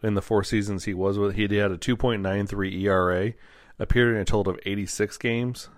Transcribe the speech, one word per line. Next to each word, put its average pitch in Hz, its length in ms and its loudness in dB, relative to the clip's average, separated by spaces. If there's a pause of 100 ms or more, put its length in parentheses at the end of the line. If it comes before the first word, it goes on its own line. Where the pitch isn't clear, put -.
in 107 120 0
the 98 80 0
four 101 220 2
seasons 101 400 -2
he 101 100 -4
was 98 240 0
with. 101 160 0
He 104 100 0
had 101 260 2
a 90 80 -4
two 123 180 -2
point 113 240 0
nine 98 260 0
three 95 380 -4
E 101 40 2
R 92 240 4
A, 98 220 0 (440)
appeared 120 360 4
in 107 60 0
a 92 40 -2
total 98 280 2
of - 140 -10
eighty-six 101 500 -4
games. 120 600 -4